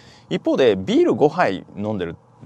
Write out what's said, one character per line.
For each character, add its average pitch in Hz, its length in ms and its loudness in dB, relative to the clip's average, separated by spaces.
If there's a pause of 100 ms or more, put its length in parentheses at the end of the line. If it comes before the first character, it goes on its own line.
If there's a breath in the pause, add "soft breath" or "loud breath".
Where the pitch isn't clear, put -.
(300 loud breath)
一 180 120 -4
方 311 160 0
で、 117 180 4
ビ 196 240 0
ー 349 60 4
ル 214 80 2
五 135 160 2
杯 139 340 -2 (120)
飲 104 180 -6
ん 101 40 -6
で 87 60 -4
る 82 120 -10 (300)